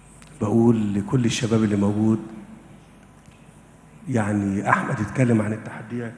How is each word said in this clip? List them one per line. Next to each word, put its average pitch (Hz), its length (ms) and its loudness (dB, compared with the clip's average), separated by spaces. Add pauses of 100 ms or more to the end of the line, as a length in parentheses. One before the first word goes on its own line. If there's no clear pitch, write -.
(400)
بقول 110 540 4
لكل 117 300 0
الشباب 110 400 0
اللي 104 120 2
موجود، 104 420 2 (1900)
يعني 101 600 0
أحمد 135 300 0
اتكلم 117 420 2
عن 107 100 -4
التحديات 117 640 -10